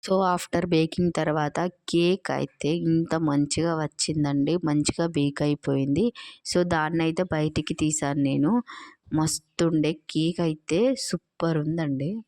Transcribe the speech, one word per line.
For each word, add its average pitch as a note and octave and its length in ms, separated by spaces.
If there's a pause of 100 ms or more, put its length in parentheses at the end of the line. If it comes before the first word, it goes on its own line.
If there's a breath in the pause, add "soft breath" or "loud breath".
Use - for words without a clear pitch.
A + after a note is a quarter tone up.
So G3 120 (180)
after F3 300 (100)
baking D#3+ 340 (120)
తర్వాత D#3 400 (320)
కేక్ F3 480
అయితే C#3+ 320 (160)
ఇంత E3 260 (160)
మంచిగా D3 540
వచ్చిందండి, D3 720 (140)
మంచిగా D3+ 380 (120)
బేక్ C#3+ 280
అయిపోయింది. C#3+ 580 (440 loud breath)
So F3 100 (140)
దాన్నైతే E3 520 (120)
బయటికి D#3 460
తీసాను C#3+ 460
నేను. C#3+ 240 (680 loud breath)
మస్తుండే D#3 680 (220)
కేక్ D#3+ 280 (100)
అయితే, D#3 280 (300)
సూపర్ E3 560
ఉందండి. D3+ 480 (160)